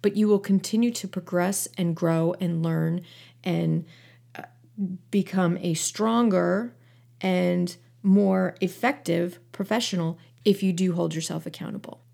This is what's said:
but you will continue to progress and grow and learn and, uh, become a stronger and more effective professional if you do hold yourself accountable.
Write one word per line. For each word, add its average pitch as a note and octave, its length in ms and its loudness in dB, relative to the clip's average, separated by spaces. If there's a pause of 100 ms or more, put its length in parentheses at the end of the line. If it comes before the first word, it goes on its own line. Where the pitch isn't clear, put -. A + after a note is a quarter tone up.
but G3+ 160 2
you G#3+ 100 4
will G#3 100 6
continue G3+ 540 2
to G#3+ 160 -8
progress F3+ 680 -2
and E3+ 180 0
grow E3 460 2
and E3+ 200 -2
learn E3 400 0 (440)
and, E3 400 0 (500)
uh, - 60 -14 (720)
become F#3 500 2
a E3+ 140 -2
stronger G#3+ 1000 0 (460)
and F3+ 560 0 (260)
more F#3+ 560 4
effective F3+ 800 -2 (140)
professional F#3+ 680 -2 (240)
if G3+ 180 4
you F#3+ 120 2
do F#3 180 0
hold E3 240 -2
yourself D#3+ 300 -6
accountable. - 560 -12 (120)